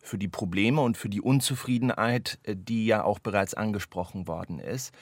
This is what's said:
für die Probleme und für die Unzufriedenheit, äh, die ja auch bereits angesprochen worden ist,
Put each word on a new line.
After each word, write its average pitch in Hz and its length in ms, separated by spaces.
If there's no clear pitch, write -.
für - 180
die 95 100
Probleme 101 520
und 120 160
für - 120
die 101 120
Unzufriedenheit, 123 1200
äh, 107 140
die 110 300
ja 107 180
auch 104 160
bereits 98 340
angesprochen 95 720
worden 87 320
ist, 131 440